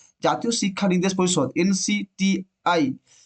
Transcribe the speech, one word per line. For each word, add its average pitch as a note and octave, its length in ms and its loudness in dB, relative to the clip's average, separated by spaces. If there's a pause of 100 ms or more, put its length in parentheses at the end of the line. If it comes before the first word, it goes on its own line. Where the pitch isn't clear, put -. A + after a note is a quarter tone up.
(220)
জাতীয় D#3 380 0
শিক্ষা G3+ 320 -2
নির্দেশ F3+ 280 2
পরিষদ, D#3+ 280 2 (140)
এনসিটিআই, F#3+ 1200 0 (440)